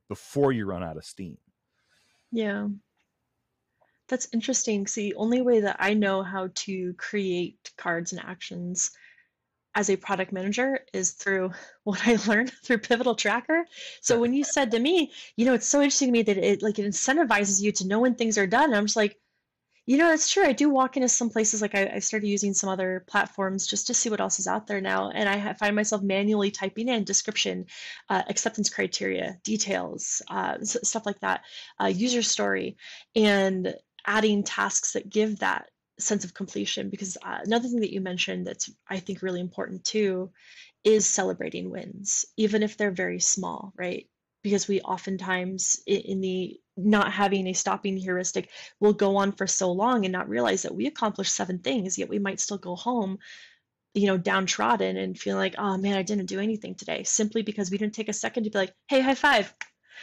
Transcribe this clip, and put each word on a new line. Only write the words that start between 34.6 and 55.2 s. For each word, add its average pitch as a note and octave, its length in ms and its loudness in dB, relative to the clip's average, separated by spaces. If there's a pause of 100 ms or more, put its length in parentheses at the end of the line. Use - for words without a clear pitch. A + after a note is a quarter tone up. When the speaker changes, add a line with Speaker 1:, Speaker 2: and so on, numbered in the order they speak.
Speaker 2:
that - 160 -6
give G#3+ 300 0
that - 300 -2 (300)
sense G3+ 240 0
of F3 120 -12
completion. G3 560 -6
Because, G3 340 -8
uh, F#3+ 180 -6
another A#3 240 0
thing A#3+ 140 -2
that G3 120 -2
you G3 80 -2
mentioned F3+ 440 -4
that's, - 240 -8 (180)
I F#3+ 120 -6
think, F#3 240 -8
really F3+ 180 -2
important F#3 440 -8
too F#3+ 460 0 (520)
is G#3+ 240 6
celebrating F#3 640 -2
wins, - 540 -6 (120)
even G#3+ 260 2
if G#3+ 140 -4
they're G3+ 140 0
very F3+ 280 -4
small, F#3 580 -2
right? F3+ 300 -6 (360)
Because G3+ 240 0
we G3 140 0
oftentimes F#3 1080 -4
i-, - 40 2
in G3 300 -2
the F#3 380 -4 (180)
not G3+ 340 4
having G3 360 0
a F#3 60 -2
stopping F#3+ 440 -2
heuristic F#3 520 -4 (300)
will G#3 140 6
go G3 240 2
on G3 160 2
for F#3+ 120 -4
so F#3 280 0
long G#3+ 320 2
and F#3 80 0
not - 160 -2
realize G#3+ 340 2
that - 100 -6
we G#3+ 140 -2
accomplished G#3 480 -2
seven F3+ 240 -4
things, G3 380 -2
yet G3 100 -4
we G#3 120 -2
might G3 200 -2
still G3+ 180 -4
go F3+ 200 -8
home, G3 420 -2 (720)
you G3+ 140 4
know, F#3+ 100 4
downtrodden F#3+ 800 2
and F#3+ 220 -4
feel G3 180 -2